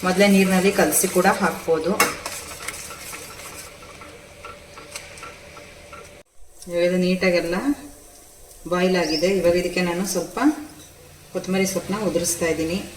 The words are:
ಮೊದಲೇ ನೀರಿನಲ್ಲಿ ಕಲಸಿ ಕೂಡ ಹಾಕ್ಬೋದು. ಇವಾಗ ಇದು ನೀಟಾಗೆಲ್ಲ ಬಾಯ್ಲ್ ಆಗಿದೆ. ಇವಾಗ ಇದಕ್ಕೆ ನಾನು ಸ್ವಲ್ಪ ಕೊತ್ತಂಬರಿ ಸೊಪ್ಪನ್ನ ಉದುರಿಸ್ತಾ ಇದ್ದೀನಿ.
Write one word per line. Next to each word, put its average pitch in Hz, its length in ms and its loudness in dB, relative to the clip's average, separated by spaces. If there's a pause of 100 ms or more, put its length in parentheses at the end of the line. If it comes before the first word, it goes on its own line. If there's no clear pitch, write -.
ಮೊದಲೇ 185 300 4
ನೀರಿನಲ್ಲಿ 190 440 4
ಕಲಸಿ 185 380 2
ಕೂಡ 180 120 6 (120)
ಹಾಕ್ಬೋದು. 165 500 0 (4000)
ಇವಾಗ 170 220 0
ಇದು 185 160 2
ನೀಟಾಗೆಲ್ಲ 180 520 2 (1160)
ಬಾಯ್ಲ್ 180 300 4
ಆಗಿದೆ. 156 260 0 (100)
ಇವಾಗ 170 240 4
ಇದಕ್ಕೆ 180 260 0
ನಾನು 175 160 -2 (100)
ಸ್ವಲ್ಪ 175 240 -4 (920)
ಕೊತ್ತಂಬರಿ 190 420 0
ಸೊಪ್ಪನ್ನ 185 220 -4 (120)
ಉದುರಿಸ್ತಾ 170 440 0
ಇದ್ದೀನಿ. 160 260 -2 (180)